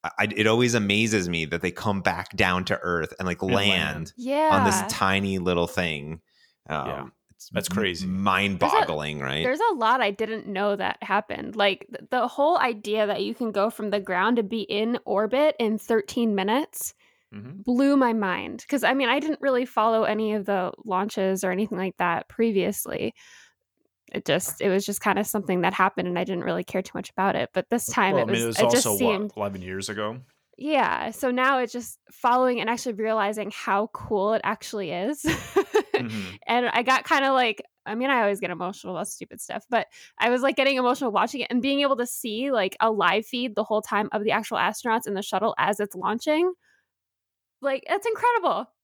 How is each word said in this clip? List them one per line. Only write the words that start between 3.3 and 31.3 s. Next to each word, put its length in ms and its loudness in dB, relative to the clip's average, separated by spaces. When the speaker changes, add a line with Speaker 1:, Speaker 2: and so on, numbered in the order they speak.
Speaker 2:
And 100 -2
Speaker 1:
land 180 4
Speaker 2:
land. 180 -10
Speaker 3:
Yeah. 380 0
Speaker 1:
on 100 4
this 240 2
tiny 520 0
little 280 2
thing. 540 -4
Um, 180 -4
Speaker 2:
Yeah. 180 -8
Speaker 1:
it's 200 -20
Speaker 2:
That's 180 -4
Speaker 1:
m-, 60 -4
Speaker 2:
crazy. 320 -2
Speaker 1:
mind-boggling, 1120 2
Speaker 3:
There's 120 -4
a, 60 -2
Speaker 1:
right? 80 0
Speaker 3:
there's 160 0
a 40 -2
lot 240 2
I 120 0
didn't 360 -6
know 300 -2
that 240 -4
happened. 560 -4
Like, 320 0
th-, 200 -14
the 200 2
whole 280 4
idea 500 0
that 160 -2
you 100 -4
can 180 -4
go 180 0
from 200 -6
the 100 0
ground 400 2
and 80 0
be 140 -4
in 420 -2
orbit 560 2
in 180 2
thirteen 580 0
minutes 580 -2
Speaker 2:
Mm-hmm. 280 -14
Speaker 3:
blew 340 4
my 160 4
mind. 560 -2
'Cause, 160 0
I 80 6
mean, 160 2
I 100 2
didn't 220 -4
really 240 2
follow 400 2
any 300 0
of 100 -4
the 260 0
launches 580 0
or 80 0
anything 260 -2
like 200 -4
that 320 0
previously. 840 0
It 100 -6
just, 380 -2
it 80 2
was 160 2
just 160 -6
kinda 240 0
something 360 -2
that 120 2
happened, 340 0
and 100 -2
I 60 0
didn't 220 -4
really 180 -2
care 180 -4
too 140 -12
much 140 -8
about 260 0
it. 180 -2
But 160 -2
this 160 0
time 280 2
Speaker 2:
Well, 100 4
Speaker 3:
it 60 -2
Speaker 2:
I 40 2
mean, 140 2
Speaker 3:
was, 100 -2
Speaker 2:
it 60 2
was 100 4
Speaker 3:
it 40 4
just 100 2
Speaker 2:
also, 100 0
Speaker 3:
seemed 360 0
Speaker 2:
what, 100 -6
eleven 180 -6
years 280 -6
ago? 320 -4
Speaker 3:
Yeah, 540 0
so 180 -4
now 300 2